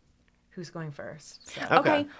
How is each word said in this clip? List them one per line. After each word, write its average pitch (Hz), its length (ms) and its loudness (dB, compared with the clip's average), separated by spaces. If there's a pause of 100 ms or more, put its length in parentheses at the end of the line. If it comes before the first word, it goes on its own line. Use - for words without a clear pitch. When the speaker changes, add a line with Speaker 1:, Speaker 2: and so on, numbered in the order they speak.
(500)
Speaker 1:
"Who's 170 200 -12
going 160 200 -8
first?" - 580 -14
So. - 140 -10
Speaker 2:
Okay. - 140 2
Speaker 3:
Okay, 294 300 4 (140)